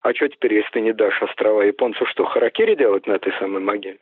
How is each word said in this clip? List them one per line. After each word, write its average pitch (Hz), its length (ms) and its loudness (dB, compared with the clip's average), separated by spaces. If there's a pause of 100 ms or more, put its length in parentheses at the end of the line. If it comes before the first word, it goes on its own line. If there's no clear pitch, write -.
А 120 120 0
чё 147 140 0
теперь, 120 260 -2
если 107 180 0
ты 117 80 -2
не 110 140 0
дашь 104 280 0
острова 107 400 0
японцу, 104 440 0
что, - 180 -2
харакири 214 500 2
делать 107 320 2
на 107 60 0
этой 98 260 -2
самой 98 220 -4
могиле? 98 420 -6